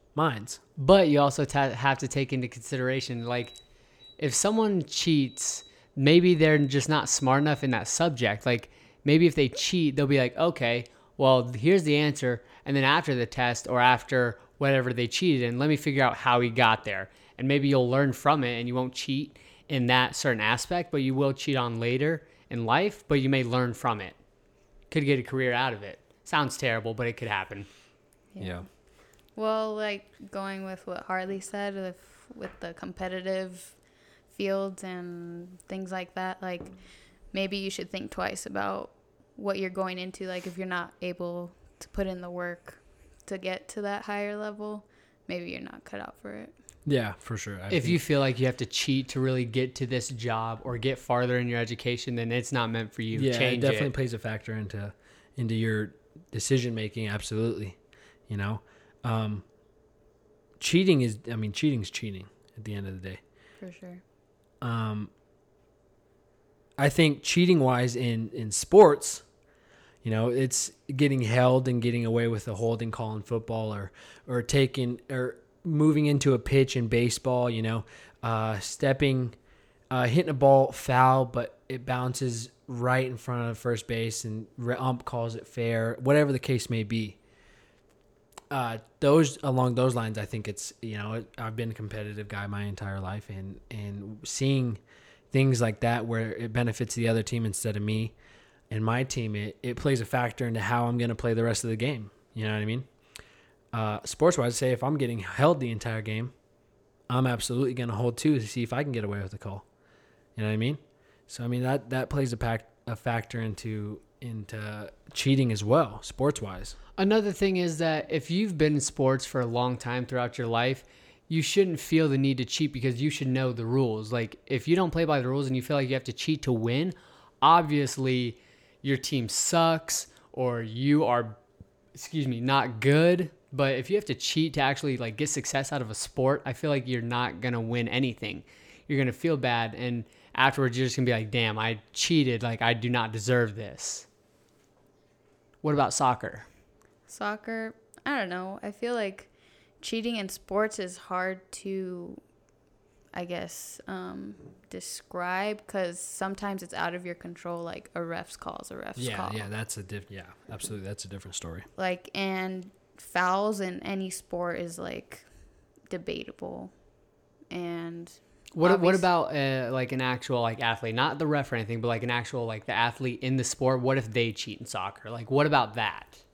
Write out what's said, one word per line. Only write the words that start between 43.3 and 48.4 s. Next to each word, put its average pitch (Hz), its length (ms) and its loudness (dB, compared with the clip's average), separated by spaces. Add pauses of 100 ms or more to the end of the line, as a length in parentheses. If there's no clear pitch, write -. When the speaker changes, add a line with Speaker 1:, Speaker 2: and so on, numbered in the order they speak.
Speaker 3:
get 185 320 -6
to 208 120 -8
that 202 220 -4
higher 208 340 -6
level, 208 480 -10 (420)
maybe 180 240 -8
you're 64 100 -10
not - 220 -16
cut - 160 -12
out - 220 -14
for - 120 -14
it. 220 200 -16 (340)
Speaker 1:
Yeah, 117 300 0
for - 180 -10
sure. 101 260 -10
I 90 40 -10
Speaker 2:
If 98 60 -4
Speaker 1:
think 147 160 0
Speaker 2:
you 170 120 4
feel 147 200 2
like 131 200 2
you 131 60 2